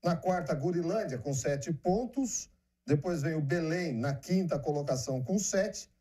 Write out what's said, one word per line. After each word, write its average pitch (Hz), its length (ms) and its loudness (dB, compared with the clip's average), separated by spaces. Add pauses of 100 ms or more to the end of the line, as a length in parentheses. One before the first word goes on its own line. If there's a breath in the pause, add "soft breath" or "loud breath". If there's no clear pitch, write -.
na 175 100 4
quarta, 170 400 0
Gurilândia 165 640 0
com 143 160 -2
sete 139 380 -2
pontos, 226 760 0 (380)
depois 151 360 2
vem 160 120 0
o 156 80 0
Belém 165 500 0
na 127 220 0
quinta 180 420 0
colocação 139 640 -2
com 156 160 0
sete 196 540 0 (100)